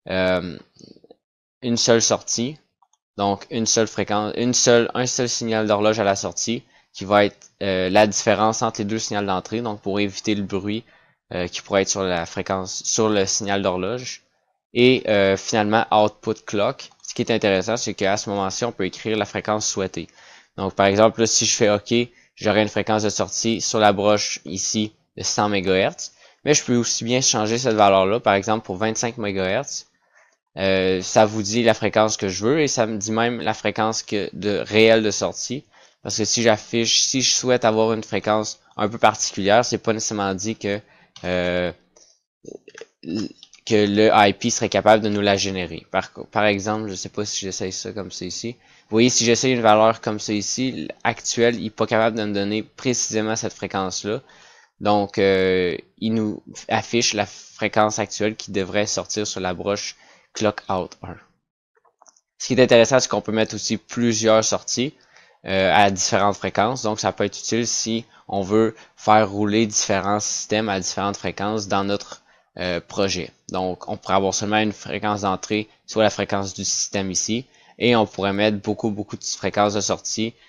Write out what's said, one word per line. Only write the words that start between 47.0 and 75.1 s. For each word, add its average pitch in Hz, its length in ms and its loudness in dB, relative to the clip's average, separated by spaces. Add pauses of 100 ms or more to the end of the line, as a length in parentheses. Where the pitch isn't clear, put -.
pas 104 160 -8
si - 160 -6
j'essaye 95 320 -6
ça - 180 -10
comme 90 220 -10
c'est 92 140 -10
ici. 113 260 -10
Vous - 380 -20
voyez, 117 200 6
si 117 140 0
j'essaye 120 300 4
une 120 60 0
valeur 110 400 6
comme 107 200 -4
ça 107 140 -4
ici, 107 520 -4 (160)
actuelle, 117 540 0
il 98 100 -8
est 110 40 -6
pas 110 160 -2
capable 110 300 2
de 107 80 -2
me 104 80 -4
donner 101 300 -2
précisément 110 720 -4
cette 107 200 -6
fréquence-là. 101 640 -6 (580)
Donc, 101 400 0
euh, 95 580 2 (220)
il 113 160 -2
nous 107 300 -4 (240)
affiche 110 440 0
la 101 140 -2
fréquence - 720 -2
actuelle 107 380 -4
qui - 160 -14
devrait 98 340 -2
sortir 104 400 -4
sur - 140 -8
la 92 120 -4
broche 95 440 -6 (380)
Clock 104 340 -2
Out 92 360 -4
un. 82 100 -14 (1200)
Ce - 100 -10
qui 131 60 0
est 127 60 4
intéressant, 120 380 8
c'est 123 100 0
qu'on 104 120 -2
peut 107 100 -8
mettre 110 240 0
aussi 107 220 -4
plusieurs 110 680 2
sorties, - 480 -4 (540)
euh, 95 260 2
à 101 200 6
différentes 98 440 0
fréquences. 107 460 -2
Donc, 107 160 -2
ça 95 140 -2
peut 104 120 -2
être 98 140 -4
utile 113 300 -2
si 113 360 -4 (220)
on 98 160 -4
veut 107 320 2 (220)
faire 107 340 4
rouler 104 360 0
différents 104 520 -2
systèmes 107 500 -4
à 95 120 -2
différentes 98 360 -4
fréquences 98 520 -6
dans 98 160 0
notre, - 380 -6 (360)
euh, 87 220 -4
projet. 92 500 -4 (220)
Donc, 92 360 -6
on 107 80 -8
pourrait - 180 -4
avoir 98 200 2
seulement 107 240 0
une 107 140 0
fréquence 104 480 -6